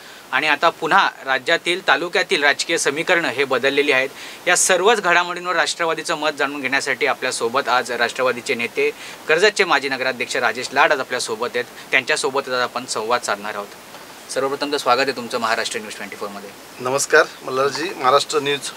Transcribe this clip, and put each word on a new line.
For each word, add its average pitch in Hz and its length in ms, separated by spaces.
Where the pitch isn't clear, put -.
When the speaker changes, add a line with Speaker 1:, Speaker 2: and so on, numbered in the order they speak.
Speaker 1:
आणि 139 160
आता 156 220
पुन्हा 185 400
राज्यातील 165 640
तालुक्यातील 175 560
राजकीय 147 340
समीकरणं 160 500
हे 131 160
बदललेली 139 480
आहेत. 135 160
या 175 100
सर्वच 196 460
घडामोडींवर 175 540
राष्ट्रवादीचं 160 580
मत 151 240
जाणून 143 220
घेण्यासाठी 131 460
आपल्यासोबत 127 640
आज 123 220
राष्ट्रवादीचे 120 640
नेते, 120 360
कर्जतचे 196 360
माजी 143 240
नगराध्यक्ष 127 480
राजेश 120 360
लाड 156 200
आज 135 80
आपल्यासोबत 120 540
आहेत. 123 100
त्यांच्यासोबत 139 560
आज 127 80
आपण 123 300
संवाद 120 380
साधणार 104 320
आहोत. 101 120
सर्वप्रथम 139 400
तर 147 40
स्वागत 127 240
आहे 135 120
तुमचं 120 260
महाराष्ट्र 113 420
न्यूज 104 140
ट्वेंटी 101 220
फोरमध्ये. 101 340
Speaker 2:
नमस्कार 135 420
मल्हारजी, 135 540
महाराष्ट्र 139 420
न्यूज 143 380